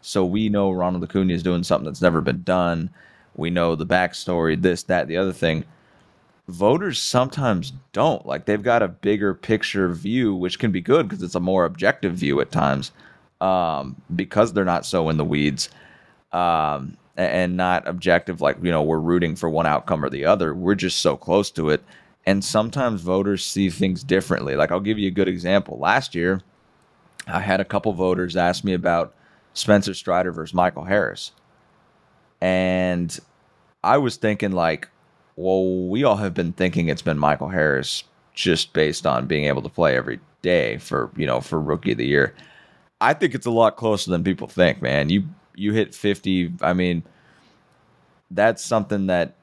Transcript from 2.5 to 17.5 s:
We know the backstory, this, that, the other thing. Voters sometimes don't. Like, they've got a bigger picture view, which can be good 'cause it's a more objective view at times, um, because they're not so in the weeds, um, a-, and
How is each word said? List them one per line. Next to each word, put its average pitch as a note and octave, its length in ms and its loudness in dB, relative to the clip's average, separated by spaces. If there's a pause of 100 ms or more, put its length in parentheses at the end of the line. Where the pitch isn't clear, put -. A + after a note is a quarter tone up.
We E2+ 160 -4
know E2+ 240 2
the D#2 100 -6
backstory, F2 760 0
this, F2 240 2
that, E2+ 240 0
the D#2+ 100 -4
other F#2+ 140 0
thing. D#2+ 320 -2 (840)
Voters A#2 520 0
sometimes B2+ 720 0 (220)
don't. B2+ 320 0
Like, D2 200 -6
they've G#2 180 0
got A#2 180 4
a G2 60 0
bigger G2+ 480 -2
picture G2+ 540 0
view, G2+ 440 -2
which F2+ 240 -4
can A2+ 140 0
be F2+ 100 -2
good C3 260 2
'cause F#3 140 -8
it's F2+ 140 -8
a F2+ 40 0
more F2+ 260 2
objective F2+ 500 -2
view C#2+ 260 0
at - 100 -4
times, C#2 400 0 (480)
um, D#2+ 560 -2 (200)
because G2 380 2
they're G2 120 0
not F2 200 0
so E2 240 0
in D#2+ 80 0
the D2+ 80 0
weeds, D2 440 0 (640)
um, D#2 680 0 (200)
a-, F2 40 -2
and F2+ 340 0